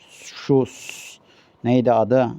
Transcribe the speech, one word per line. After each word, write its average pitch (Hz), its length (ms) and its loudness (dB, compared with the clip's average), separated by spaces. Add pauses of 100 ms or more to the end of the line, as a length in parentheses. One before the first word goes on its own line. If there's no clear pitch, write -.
(100)
şu - 560 -2
s-, - 540 -20 (440)
neydi 120 280 2
adı? 117 460 2